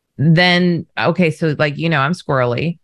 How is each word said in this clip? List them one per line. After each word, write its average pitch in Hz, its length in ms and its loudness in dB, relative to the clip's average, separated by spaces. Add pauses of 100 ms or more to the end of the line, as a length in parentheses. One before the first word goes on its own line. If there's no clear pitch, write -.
(160)
then, 175 680 2 (100)
okay, 160 340 0
so, 151 280 -2
like, 147 180 0
you 156 120 -4
know, 156 120 0
I'm 139 120 0
squirrely, 135 720 -2